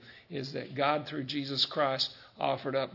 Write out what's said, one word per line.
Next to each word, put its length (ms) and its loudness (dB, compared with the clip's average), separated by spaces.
is 220 -6
that 220 -6
God, 320 2
through 180 -4
Jesus 420 0
Christ, 480 2
offered 380 0
up 180 0